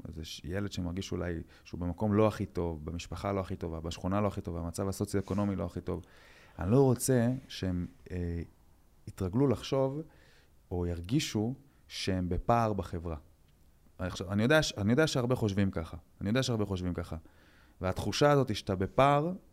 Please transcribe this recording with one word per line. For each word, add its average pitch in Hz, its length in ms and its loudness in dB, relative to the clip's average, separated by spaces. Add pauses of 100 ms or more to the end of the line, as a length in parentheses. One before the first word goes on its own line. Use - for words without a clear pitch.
איזה 80 180 -10
ש-, - 180 -12
ילד 95 280 -4
שמרגיש 90 400 -4
אולי 90 220 -4 (300)
שהוא 82 160 -12
במקום 87 340 0
לא 107 140 8
הכי 101 180 0
טוב, 82 400 -4
במשפחה 85 460 -6
לא 98 80 0
הכי 92 160 -4
טובה, 82 240 -6
בשכונה 90 420 -2
לא 104 60 2
הכי 95 140 -2
טובה, 85 200 -6
במצב 85 260 -4
הסוציו-אקונומי 98 680 -2
לא 92 100 -2
הכי 87 160 -6
טוב, 87 200 -4 (580)
אני 85 120 0
לא 135 120 8
רוצה 123 440 4 (200)
שהם, 90 400 -2 (240)
אה, 85 300 -4 (680)
יתרגלו 104 400 0
לחשוב 135 540 0 (680)
או 90 160 -2
ירגישו 107 680 -2 (340)
שהם 92 420 -2
בפער 113 440 2
בחברה. 87 420 -4 (840)
אני 90 100 -4
חושב, 95 200 -6
אני 101 140 2
יודע 151 200 6
ש-, - 140 -4
אני 104 140 2
יודע 151 160 4
שהרבה 127 280 0
חושבים 98 360 2
ככה, 80 260 -6 (240)
אני 95 80 -2
יודע 127 140 2
שהרבה 113 220 0
חושבים 90 280 -2
ככה, 87 220 -6 (680)
והתחושה 101 500 2
הזאת 127 240 4
שאתה 95 200 -2
בפער, 143 560 4 (220)